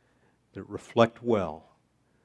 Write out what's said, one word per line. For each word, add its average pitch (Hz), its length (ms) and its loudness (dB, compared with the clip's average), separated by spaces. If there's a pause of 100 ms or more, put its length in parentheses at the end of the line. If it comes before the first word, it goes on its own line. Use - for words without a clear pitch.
(540)
that 98 100 -14
reflect - 580 0
well 95 440 -2 (580)